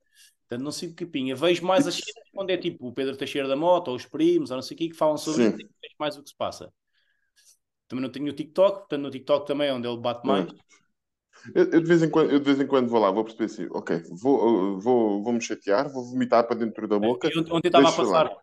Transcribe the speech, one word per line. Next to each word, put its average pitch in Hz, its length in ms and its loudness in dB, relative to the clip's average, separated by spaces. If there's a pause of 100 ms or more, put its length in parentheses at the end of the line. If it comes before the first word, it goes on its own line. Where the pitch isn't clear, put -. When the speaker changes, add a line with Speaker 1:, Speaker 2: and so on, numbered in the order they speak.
(420)
Speaker 1:
Portanto, 123 220 -10
não 147 80 -8
sigo 170 200 -10
o 165 40 -20
Capinha. 135 400 -6
Vejo 170 280 0
mais 185 220 2
as - 80 -4
Speaker 2:
Isso. - 100 -8
Speaker 1:
cenas - 300 -18
quando 190 160 -6
é 180 80 0
tipo 143 300 -8
o 117 40 -12
Pedro 135 240 -4
Teixeira 139 320 -6
da 135 80 0
Mota 165 340 2
ou 123 60 -4
os 120 100 -12
primos 156 440 0
ou 127 60 -6
não 131 60 -8
sei - 120 -12
o - 40 -20
quê 165 100 -4
que - 80 -14
falam 104 200 0
sobre 127 280 0
Speaker 2:
Sim. 110 40 6
Speaker 1:
isso, 104 100 -2
vejo - 400 -20
mais 147 180 -6
o 139 60 -20
que - 80 -20
se - 60 -20
passa. 120 360 -8 (1160)
Também 127 140 -8
não 127 100 -6
tenho 147 180 -8
o - 40 -8
TikTok, 190 460 2
portanto, 143 220 -6
no 139 80 -6
TikTok 143 360 0
também 143 220 -2
é 135 60 0
onde 120 140 -6
ele 120 120 -6
bate 120 260 -4
mais. 139 200 2
Speaker 2:
Ah. - 80 -14 (1000)
Eu, 175 180 6
eu 160 80 6
de 160 80 -2
vez 165 140 6
em 156 80 2
quando, 156 200 4
eu 143 80 6
de 143 60 -2
vez 139 160 2
em 139 60 0
quando 131 220 2
vou 113 120 2
lá, 101 100 4
vou 107 140 0
perceber 110 220 -6
assim, - 240 -6
ok, 85 320 -4 (200)
vou, 110 520 2
eu 92 60 -8
vou, 107 420 2
vou-me 117 180 -2
chatear, 110 520 -2
vou 127 120 -8
vomitar 123 420 2
para 120 100 -2
dentro 110 320 -6
da 104 140 2
Speaker 1:
É, 107 60 2
Speaker 2:
boca, 127 260 0
Speaker 1:
e 165 40 -2
ontem, 165 140 -4
ontem 170 160 0
estava 165 200 6
a 156 40 2
Speaker 2:
deixa 165 140 0
lá. 151 160 4
Speaker 1:
passar, - 40 2 (160)